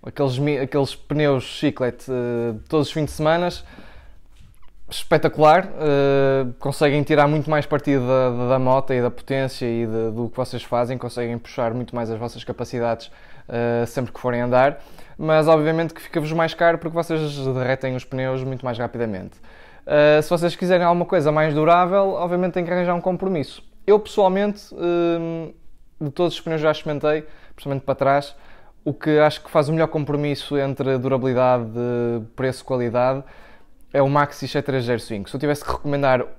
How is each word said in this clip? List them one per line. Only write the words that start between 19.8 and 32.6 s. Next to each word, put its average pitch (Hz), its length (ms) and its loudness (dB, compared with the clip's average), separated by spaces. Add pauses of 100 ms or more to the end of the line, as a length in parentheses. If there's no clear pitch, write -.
Eh, 151 360 6
se 151 80 -4
vocês 170 280 0
quiserem 180 280 2
alguma 175 200 2
coisa 156 260 2
mais 156 220 2
durável, 175 560 4
obviamente 175 440 0
têm 180 120 -2
que 170 60 -4
arranjar 180 220 0
um 175 80 -2
compromisso. 180 640 -4 (240)
Eu 208 100 8
pessoalmente, 202 680 2 (100)
hum, 170 800 -2 (480)
de 147 100 -4
todos 175 220 0
os - 80 -10
pneus 160 180 -2
já 151 100 2
experimentei, 151 560 -2 (300)
principalmente 139 280 -6
para 135 120 -2
trás, 139 400 2 (480)
o 147 100 -2
que 151 260 2
acho 151 220 4
que - 80 -18
faz 147 200 2
o - 20 2
melhor 160 160 2
compromisso 147 680 -2
entre 135 400 0
durabilidade, 127 760 2 (640)
preço, 127 300 -4